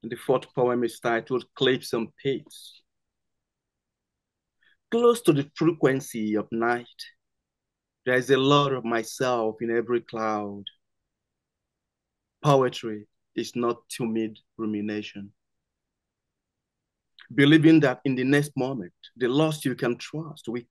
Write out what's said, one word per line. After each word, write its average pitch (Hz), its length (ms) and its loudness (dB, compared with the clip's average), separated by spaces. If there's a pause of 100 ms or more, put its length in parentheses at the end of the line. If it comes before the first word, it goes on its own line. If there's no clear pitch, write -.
And 117 100 -12
the 117 40 -10
fourth - 380 -2
poem 123 300 0
is 117 160 -6
titled 120 540 -4
Cliffs 131 400 0
and 113 220 -4
Pits. - 640 -8 (2000)
Close 240 320 4
to 165 100 4
the 143 240 0
frequency 131 800 0
of 123 160 -2
night, 120 340 -2 (1200)
there 127 100 0
is 127 160 0
a 135 60 6
lot 139 360 4
of 123 120 -6
myself 113 800 -2
in 117 120 -4
every 120 280 -2
cloud. 104 640 -6 (1800)
Poetry 123 640 2 (280)
is 113 220 -6
not 117 320 -4
timid 110 500 -4 (200)
rumination. 104 760 -8 (2000)
Believing 151 460 8
that 131 240 0
in 135 100 0
the 127 100 -2
next 147 320 2
moment, 127 360 -6 (240)
the 120 100 -2
lost 151 380 0
you 127 100 -2
can 120 220 -4
trust - 500 -14
will 120 240 -8